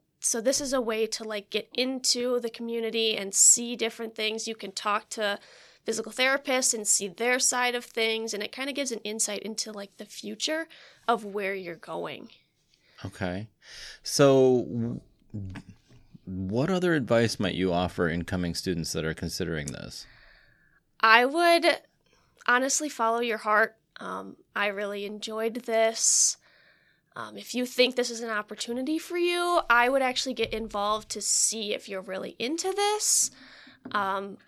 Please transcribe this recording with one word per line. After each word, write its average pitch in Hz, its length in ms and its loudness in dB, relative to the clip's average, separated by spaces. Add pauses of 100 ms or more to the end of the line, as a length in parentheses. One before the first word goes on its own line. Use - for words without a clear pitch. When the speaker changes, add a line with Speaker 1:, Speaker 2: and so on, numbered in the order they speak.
(220)
Speaker 1:
so 233 200 -2
this 262 180 2
is 269 140 -2
a 254 80 2
way 220 240 0
to, 220 180 -8
like, 214 240 -8
get - 240 -4
into 247 680 0
the 233 100 -6
community 226 680 -2
and 196 180 -6
see 240 400 4
different 226 400 -6
things. 220 320 -4
You 226 80 -6
can 202 160 -12
talk 208 400 -2
to 202 280 -2 (480)
physical 220 260 -4
therapists 262 640 2
and 208 120 -4
see - 220 2
their 240 300 0
side 247 360 2
of 240 120 -4
things. 220 480 -2
And 208 80 -4
it 214 100 -8
kinda 269 220 -6
gives 262 180 -2
an 214 60 -6
insight 214 460 -4
into, 214 280 -8
like, 202 240 -14
the 208 80 -14
future 294 640 -6 (400)
of 226 160 2
where 196 300 -4
you're 180 200 -8
going. 165 540 -10 (760)
Speaker 2:
Okay. 98 460 -6 (540)
So 131 640 6
w-, 117 320 -4 (1300)
what 95 420 0
other 180 240 2
advice 117 480 4
might 95 140 2
you 90 180 2
offer 90 340 2
incoming 85 480 -2
students 82 380 -2
that 80 140 -2
are 80 80 -2
considering 82 540 -4
this? - 380 -12 (920)
Speaker 1:
I 226 240 8
would 339 540 4 (680)
honestly 269 440 2
follow 233 300 0
your 226 180 -2
heart. 214 360 2 (260)
Um, 190 360 -10 (180)
I 208 120 0
really 202 400 -4
enjoyed 220 560 -6
this. - 720 2 (800)
Um, 117 200 -12
if 208 200 -10
you 247 100 0
think 254 300 4
this 240 120 0
is 226 120 -8
an 233 100 -6
opportunity 233 640 -4
for 339 220 -6
you, 349 500 2
I 240 200 6
would 269 120 2
actually 254 320 0
get 226 200 -2
involved 214 580 -4
to 214 100 -6
see 208 540 0
if - 140 -8
you're 190 120 -6
really 190 380 -8
into 330 340 -2
this. 403 600 2 (580)
Um, 196 580 -2